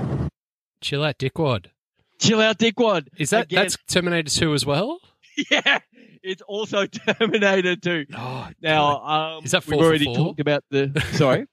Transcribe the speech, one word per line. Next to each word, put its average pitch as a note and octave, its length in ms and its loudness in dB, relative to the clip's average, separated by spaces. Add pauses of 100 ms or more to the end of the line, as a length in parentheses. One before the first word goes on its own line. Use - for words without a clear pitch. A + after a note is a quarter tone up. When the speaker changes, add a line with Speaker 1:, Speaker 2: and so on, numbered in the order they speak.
(800)
Speaker 1:
Chill C#3+ 240 -4
out, D3 140 -4
dickwad. C3+ 480 -2 (520)
Speaker 2:
Chill A3 220 4
out, A3 180 4
dickwad. G#3+ 580 2
Speaker 1:
Is D3+ 140 -2
that, A3+ 160 2
Speaker 2:
Again. F3+ 160 0
Speaker 1:
that's F3+ 140 -2 (120)
Terminator E3+ 420 0
two D#3 240 0
as B2 120 -2
well? G3+ 380 -2
Speaker 2:
<laughs> - 60 -20 (400)
Yeah, C#4 300 2 (420)
it's F#3+ 180 -8
also G3+ 460 -4
Terminator G3 920 0
two. E3+ 300 -4 (100)
Speaker 1:
Oh, B2+ 320 -10 (140)
Speaker 2:
Now, D3+ 380 2
Speaker 1:
God. D#3 380 -4
Speaker 2:
um, D3+ 60 -20
Speaker 1:
Is - 60 -8
that F3+ 160 0
Speaker 2:
we've D3+ 80 -2
Speaker 1:
four D3 80 4
for E3 60 6
Speaker 2:
already D#3 180 2
Speaker 1:
four? A#2+ 100 -4
Speaker 2:
talked D#3 240 -2
about C#3+ 300 0
the, C#3 280 -2 (100)
Speaker 1:
<laughs> - 40 -6
Speaker 2:
sorry? C#3+ 400 2